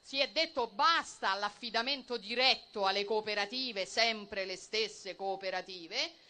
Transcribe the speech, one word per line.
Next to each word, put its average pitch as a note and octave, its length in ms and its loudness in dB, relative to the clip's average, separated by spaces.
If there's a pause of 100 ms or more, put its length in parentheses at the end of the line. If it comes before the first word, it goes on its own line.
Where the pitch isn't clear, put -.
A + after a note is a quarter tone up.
si - 180 -6
è C4+ 100 2
detto D4+ 380 0
basta C#4 640 2
all'affidamento A#3 880 -2
diretto A3+ 680 2
alle G3 200 2
cooperative, G#3 840 -2
sempre G#3+ 580 0
le F#3 120 -6
stesse G3+ 600 -4
cooperative, F#3+ 960 -4 (180)